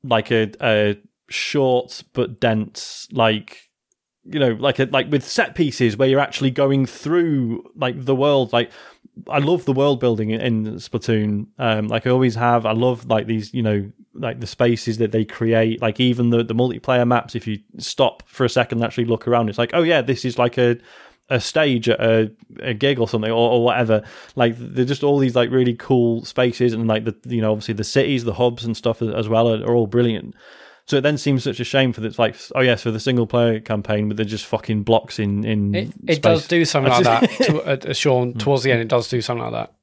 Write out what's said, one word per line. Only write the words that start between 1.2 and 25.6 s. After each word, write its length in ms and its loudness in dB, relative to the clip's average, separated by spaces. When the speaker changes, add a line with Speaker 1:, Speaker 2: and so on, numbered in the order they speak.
Speaker 1:
short 720 -2
but 280 -4
dense, 720 -4
like, 560 -2
you 140 -8
know, 200 2
like 200 0
a, 80 4
like, 240 -2
with 160 0
set 280 -2
pieces 420 0
where 120 2
you're 120 4
actually 300 -2
going 360 2
through, 760 -2
like, 280 -4
the 100 2
world. 380 2
Like, 180 0
I 100 0
love 260 2
the 80 0
world 280 2
building 300 0
in, 100 -2
in 240 0
Splatoon. 680 -2
Um, 300 0
like, 180 -2
I 40 2
always 240 4
have. 320 2
I 60 2
love, 340 0
like, 200 0
these, 280 -4
you 80 -2
know, 280 0
like, 260 -8
the 60 -10
spaces 520 0
that 140 0
they 120 0
create. 560 0
Like, 200 -2
even 300 2
the, 140 4
the 100 -4
multiplayer 520 0
maps, 280 0
if 120 -6
you 140 -6
stop 480 -2
for 180 -2
a 40 2
second 300 0
and 60 0
actually 220 -2
look 200 -2
around, 220 2
it's 100 -6
like, 140 0
"Oh 100 2
yeah, 200 2
this 220 -4
is, 140 -4
like, 200 2
a, 180 4
a 100 0
stage 480 0
at 120 2
a, 300 2
a 140 -6
gig 240 0
or 100 0
something," 220 -2
or, 220 2
or 120 2
whatever. 380 2
Like, 220 2
they're 260 -2
just 200 -4
all 140 4
these, 180 2
like, 140 2
really 240 2